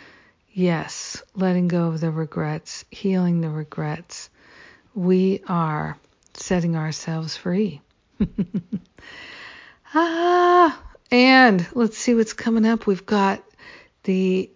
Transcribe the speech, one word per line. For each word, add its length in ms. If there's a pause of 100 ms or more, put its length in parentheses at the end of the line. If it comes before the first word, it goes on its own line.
(520)
Yes, 720 (100)
letting 360
go 180
of 140
the 100
regrets, 800
healing 480
the 100
regrets. 800 (640)
We 540
are 500 (360)
setting 420
ourselves 600
free. 440 (380)
<laughs> 100 (1700)
Ah, 840 (300)
and 640
let's 220
see 200
what's 180
coming 320
up. 220
We've 180
got 380 (600)
the 520